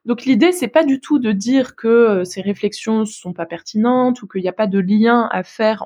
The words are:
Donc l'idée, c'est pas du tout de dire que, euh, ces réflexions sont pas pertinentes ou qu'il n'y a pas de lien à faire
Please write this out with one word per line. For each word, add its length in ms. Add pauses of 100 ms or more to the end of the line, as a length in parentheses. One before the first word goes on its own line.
Donc 200
l'idée, 280
c'est 180
pas 160
du 140
tout 200
de 120
dire 440
que, 120
euh, 380
ces 160
réflexions 640
sont 280
pas 120
pertinentes 760
ou 60
qu'il 140
n'y 80
a 40
pas 140
de 120
lien 520
à 120
faire 420